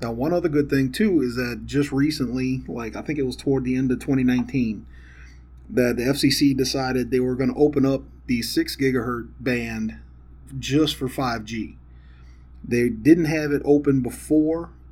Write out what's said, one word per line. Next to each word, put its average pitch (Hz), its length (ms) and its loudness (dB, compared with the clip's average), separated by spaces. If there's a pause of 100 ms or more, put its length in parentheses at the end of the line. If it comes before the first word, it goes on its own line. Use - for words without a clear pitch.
Now, 117 80 -4
one 127 220 -2
other 175 160 0
good 147 200 0
thing, 135 220 0
too, 185 320 2
is 123 140 -2
that 120 300 -4
just 139 260 0
recently, 131 760 -2
like, 117 300 -8
I - 40 -8
think 151 180 -4
it 135 80 0
was 127 100 -6
toward 135 260 0
the 127 140 -2
end 131 160 0
of 123 80 -2
twenty 135 240 0
nineteen, 123 640 0 (840)
that 120 260 2
the 120 80 -2
F 139 120 2
C 143 140 4
C 139 220 4
decided 131 580 -2
they 127 100 2
were 127 160 0
gonna 127 200 0
open 147 300 4
up 135 160 0 (240)
the 120 160 0
six - 340 -2
gigahertz 123 520 -2 (100)
band 113 600 -4 (580)
just 139 380 0
for 131 120 -4
five 120 360 -4
G. 107 340 -8 (880)
They 120 240 2
didn't 139 380 4
have 151 260 -2
it 143 120 0
open 143 380 4
before, 156 680 0 (200)